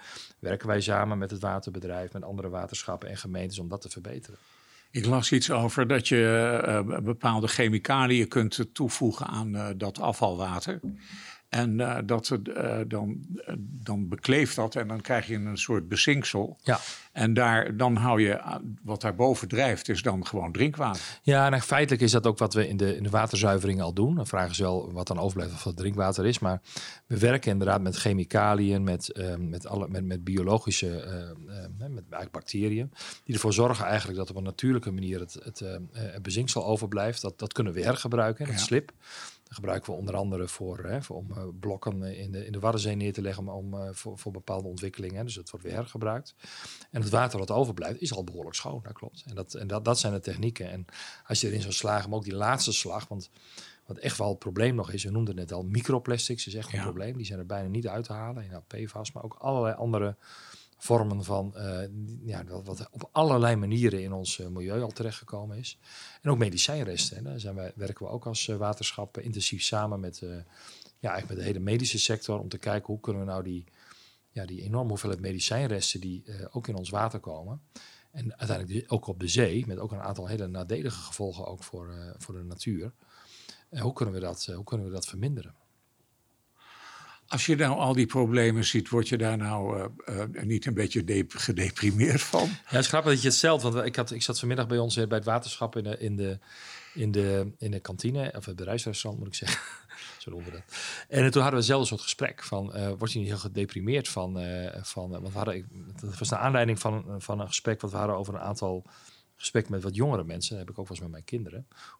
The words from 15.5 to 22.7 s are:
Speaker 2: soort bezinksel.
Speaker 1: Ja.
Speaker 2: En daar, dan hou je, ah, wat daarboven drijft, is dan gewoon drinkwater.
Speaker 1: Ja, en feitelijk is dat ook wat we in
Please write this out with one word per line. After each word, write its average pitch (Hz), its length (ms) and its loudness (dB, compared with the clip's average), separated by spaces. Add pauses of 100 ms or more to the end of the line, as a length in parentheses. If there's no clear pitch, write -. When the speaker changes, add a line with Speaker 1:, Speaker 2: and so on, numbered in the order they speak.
Speaker 2:
soort 92 300 0
bezinksel. 110 760 2
Speaker 1:
Ja. - 160 4 (340)
Speaker 2:
En 110 220 4
daar, 113 420 6
dan 120 200 6
hou 113 260 6
je, 101 180 6
ah, - 220 -6 (200)
wat 107 180 -4
daarboven 113 480 4
drijft, 120 400 2
is 92 140 2
dan 98 240 0
gewoon 85 260 -2
drinkwater. 127 720 0
Speaker 1:
Ja, 139 300 8
en 131 80 4
feitelijk 143 420 6
is 113 80 8
dat 113 160 6
ook 110 120 6
wat 107 160 4
we 107 140 6
in 101 80 0